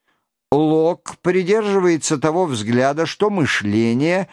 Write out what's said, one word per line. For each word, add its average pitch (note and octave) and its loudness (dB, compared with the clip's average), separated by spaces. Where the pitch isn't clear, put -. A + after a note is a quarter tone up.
Локк D#3 0
придерживается F3+ 0
того D#3+ 0
взгляда, B2+ 0
что G3+ -2
мышление C3+ 0